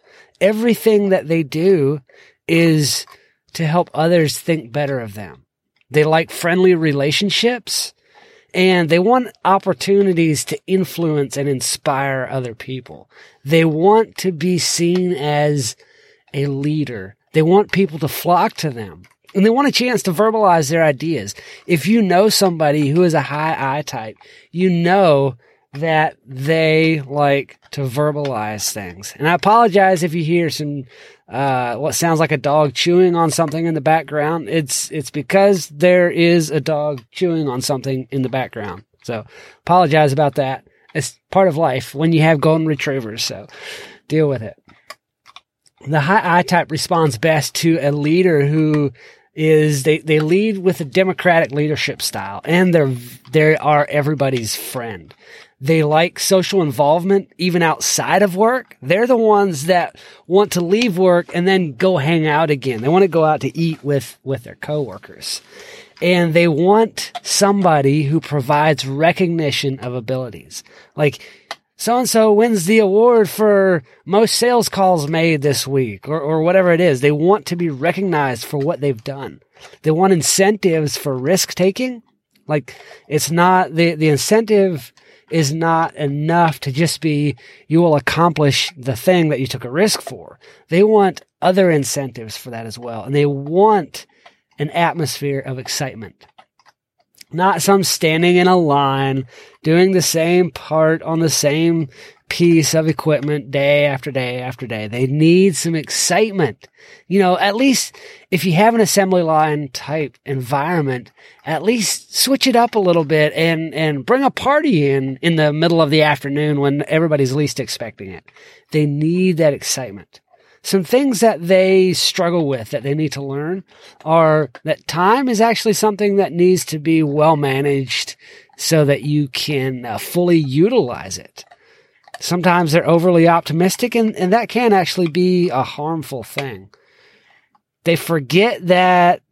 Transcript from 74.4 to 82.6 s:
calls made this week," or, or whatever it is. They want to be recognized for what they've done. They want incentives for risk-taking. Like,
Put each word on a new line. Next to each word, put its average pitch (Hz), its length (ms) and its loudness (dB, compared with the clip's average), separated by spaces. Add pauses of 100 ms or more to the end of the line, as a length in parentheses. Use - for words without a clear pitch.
calls 185 400 0
made 160 340 0
this 139 240 -2
week," 131 440 -4
or, 156 100 -4
or 156 220 -2
whatever 180 320 2
it 165 80 2
is. 151 180 2
They 143 140 2
want 170 340 0
to 175 80 -6
be 175 140 -4
recognized 143 760 -2
for - 140 -8
what 143 240 -4
they've 135 220 -4
done. 135 360 -14 (440)
They 156 80 0
want 185 220 4
incentives 175 840 0
for 135 200 -4
risk-taking. 196 880 -2 (420)
Like, 151 300 -6 (320)